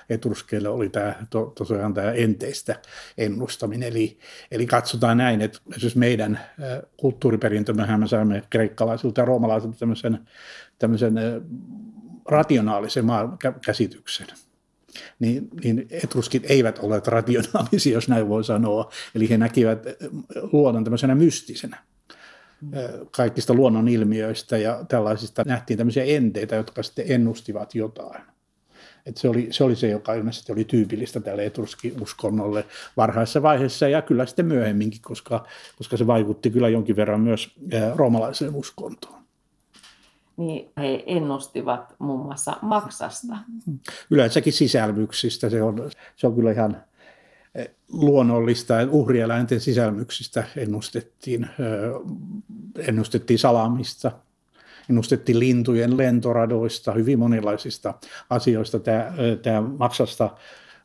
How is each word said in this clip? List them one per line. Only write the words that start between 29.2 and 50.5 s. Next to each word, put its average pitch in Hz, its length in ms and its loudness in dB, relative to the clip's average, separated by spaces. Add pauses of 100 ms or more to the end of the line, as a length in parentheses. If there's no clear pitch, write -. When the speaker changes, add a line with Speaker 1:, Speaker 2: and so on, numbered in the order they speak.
Speaker 1:
oli, 117 220 0
se - 120 2
oli 123 120 4
se, 117 140 0
joka 104 240 -2
ilmeisesti 113 380 -6
oli 110 120 -2
tyypillistä 110 560 0
tälle 104 260 -4
etruskiuskonnolle 107 1200 -4 (320)
varhaisessa 113 440 2
vaiheessa 139 460 4
ja 151 140 2
kyllä 127 240 2
sitten 175 200 -2
myöhemminkin, 110 560 0
koska, - 440 -8 (320)
koska - 200 -4
se 113 100 2
vaikutti 113 420 2
kyllä 120 200 4
jonkin 110 260 2
verran 104 260 2
myös, 110 300 0 (220)
ö, 110 220 0
roomalaiseen 135 600 2
uskontoon. - 680 -14 (1120)
Speaker 2:
Niin, 165 400 -6
he 139 280 -4
ennustivat 135 920 -4
muun 139 260 -4
muassa 139 360 -8
maksasta. 214 760 -4 (720)
Speaker 1:
Yleensäkin 127 440 4
sisälmyksistä. 110 960 0
Se 110 140 0
on, 113 260 -2 (260)
se - 120 2
on 113 80 0
kyllä 113 160 4
ihan, 107 260 0 (800)
ö, 123 120 -8 (240)
luonnollista. 120 800 4 (180)
Uhrieläinten 117 680 2
sisälmyksistä 117 840 -2 (140)